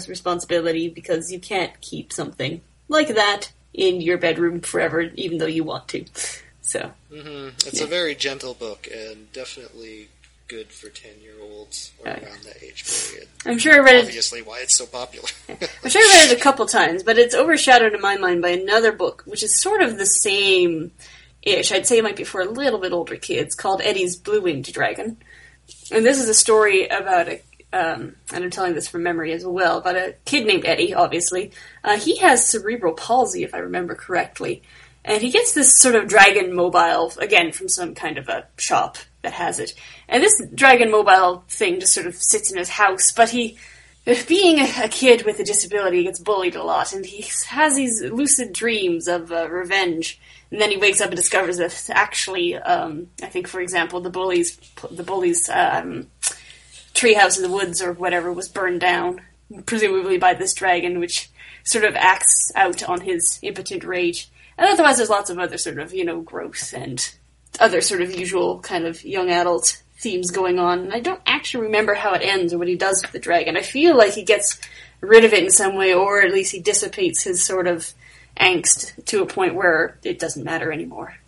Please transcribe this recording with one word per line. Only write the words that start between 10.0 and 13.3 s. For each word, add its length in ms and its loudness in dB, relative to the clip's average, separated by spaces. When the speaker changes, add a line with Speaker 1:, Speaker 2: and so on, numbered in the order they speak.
Speaker 2:
good 160 -16
for 220 -20
ten-year-olds 1120 -20
or 100 -14
Speaker 1:
Oh, 20 -10
yeah. 160 -14
Speaker 2:
around 160 -20
that 200 -20
age 220 -18
period. 420 -8